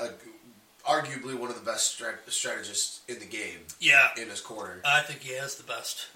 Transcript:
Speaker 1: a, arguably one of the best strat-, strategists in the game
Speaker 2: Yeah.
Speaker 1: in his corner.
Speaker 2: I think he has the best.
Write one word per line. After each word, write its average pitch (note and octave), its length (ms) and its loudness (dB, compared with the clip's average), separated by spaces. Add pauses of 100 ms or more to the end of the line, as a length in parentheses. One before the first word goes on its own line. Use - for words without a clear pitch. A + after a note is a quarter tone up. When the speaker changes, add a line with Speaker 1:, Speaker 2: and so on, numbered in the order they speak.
Speaker 1:
a, A#2+ 120 -4 (760)
arguably C3+ 480 0
one A#2+ 140 -4
of A#2 80 -6
the G#2 60 -12
best A2+ 340 0
strat-, A2+ 320 -6
strategists - 800 -2
in A#2+ 100 -8
the G#2 60 -12
game F2+ 360 -6 (200)
Speaker 2:
Yeah. - 360 10
Speaker 1:
in A2+ 120 -4
his G2+ 120 -6
corner. - 440 -8
Speaker 2:
I C#3+ 160 6
think D3 200 -6
he C3 140 -8
has C3+ 220 -4
the - 80 -16
best. A#2 520 -6